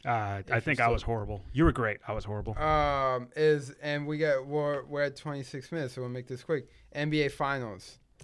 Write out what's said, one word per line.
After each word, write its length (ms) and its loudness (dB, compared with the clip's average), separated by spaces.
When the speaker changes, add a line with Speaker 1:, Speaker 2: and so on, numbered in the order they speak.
Speaker 1:
Uh, 40 -2
I 300 0
Speaker 2:
If 100 -8
you 120 2
Speaker 1:
think 180 0
I 40 4
Speaker 2:
still 100 6
Speaker 1:
was 80 0
horrible. 400 -2
You 100 6
were 80 8
great. 260 0
I 40 -2
was 140 -4
horrible. 340 -4
Speaker 2:
Um, 760 2
is, 360 4
and 240 -2
we 140 -4
got, 260 2
we're, 380 0
we're 200 -4
at 120 0
twenty-six 560 -8
minutes, 240 -4
so 60 -6
we'll 100 -6
make 160 -8
this 160 -10
quick. 240 -2
N 180 -2
B 140 2
A 60 0
Finals. 680 -4